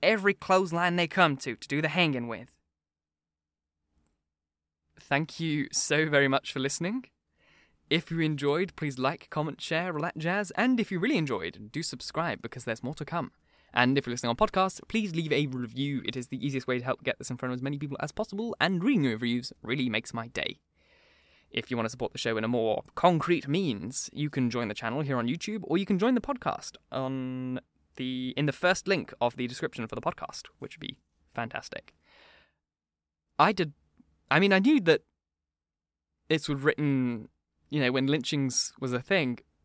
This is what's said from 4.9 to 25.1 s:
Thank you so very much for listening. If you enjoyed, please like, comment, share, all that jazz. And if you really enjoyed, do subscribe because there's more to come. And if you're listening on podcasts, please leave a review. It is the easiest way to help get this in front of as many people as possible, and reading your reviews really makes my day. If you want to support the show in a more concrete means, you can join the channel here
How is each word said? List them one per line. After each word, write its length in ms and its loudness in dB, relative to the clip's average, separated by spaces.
Thank 400 -2
you 320 0
so 360 2
very 200 6
much 240 0
for 80 -4
listening. 460 -2
If 220 2
you 80 0
enjoyed, 560 0
please 240 -4
like, 300 -2
comment, 300 -4
share, 340 -4
all 80 -4
that 140 -6
jazz. 360 -2
And 260 2
if 140 0
you 80 0
really 160 2
enjoyed, 560 -2
do 100 -4
subscribe 580 -4
because 240 -10
there's 200 -4
more 100 -6
to 100 -10
come. 280 -6
And 240 4
if 100 2
you're 60 -2
listening 180 -2
on 60 0
podcasts, 520 2
please 260 -2
leave 180 -2
a 140 2
review. 580 -4
It 120 -6
is 120 -6
the 160 -6
easiest 220 -4
way 120 0
to 60 -6
help 180 -4
get 160 -4
this 120 -10
in 60 -6
front 160 -4
of 40 -2
as 60 -8
many 160 -4
people 220 -6
as 120 -6
possible, 480 -6
and 220 2
reading 220 4
your 100 2
reviews 380 -2
really 260 0
makes 260 -2
my 140 -6
day. 320 -6
If 180 -6
you 80 -2
want 100 0
to 40 -6
support 220 -6
the 60 -12
show 180 -2
in 80 0
a 40 -2
more 360 0
concrete 540 4
means, 640 -2
you 180 -4
can 200 0
join 180 -2
the 60 -6
channel 260 -4
here 160 -2